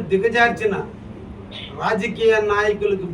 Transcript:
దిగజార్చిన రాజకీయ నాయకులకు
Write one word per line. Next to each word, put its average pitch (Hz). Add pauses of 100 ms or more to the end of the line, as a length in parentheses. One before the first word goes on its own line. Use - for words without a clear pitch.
(100)
దిగజార్చిన 226 (1040)
రాజకీయ 220 (180)
నాయకులకు 202